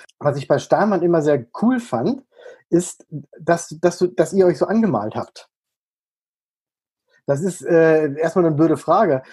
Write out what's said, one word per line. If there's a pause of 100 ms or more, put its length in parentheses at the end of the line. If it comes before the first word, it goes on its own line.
(200)
was
ich
bei
Stahlmann
immer
sehr (160)
cool
fand, (460)
ist, (340)
dass,
dass
du,
dass
ihr
euch
so
angemalt
habt. (1800)
Das
ist,
äh,
erstmal
eine
blöde
Frage,